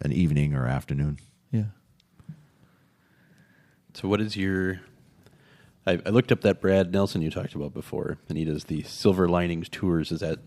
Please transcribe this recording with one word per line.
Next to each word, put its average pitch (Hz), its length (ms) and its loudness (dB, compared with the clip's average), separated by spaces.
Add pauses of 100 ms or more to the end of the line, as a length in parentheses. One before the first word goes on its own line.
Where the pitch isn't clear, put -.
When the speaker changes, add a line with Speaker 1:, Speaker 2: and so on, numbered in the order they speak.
Speaker 1:
an 71 100 -2
evening 73 440 2
or 65 120 -2
afternoon. 69 520 -2 (340)
Speaker 2:
Yeah. 107 120 0 (2250)
Speaker 3:
So - 140 -6
what 104 120 2
is 104 160 -4
your, 95 440 -2 (1040)
I, 90 180 2
I 92 60 -2
looked 123 220 4
up - 100 2
that 98 180 2
Brad 95 320 4
Nelson 98 300 0
you 78 80 -2
talked - 240 -6
about 71 200 -8
before, - 440 -8 (100)
and 78 100 -4
he 80 60 -2
does 76 200 -4
the 78 180 -6
Silver 92 460 4
Linings 87 400 0
Tours. 85 440 0
Is 82 80 -4
that 80 260 -4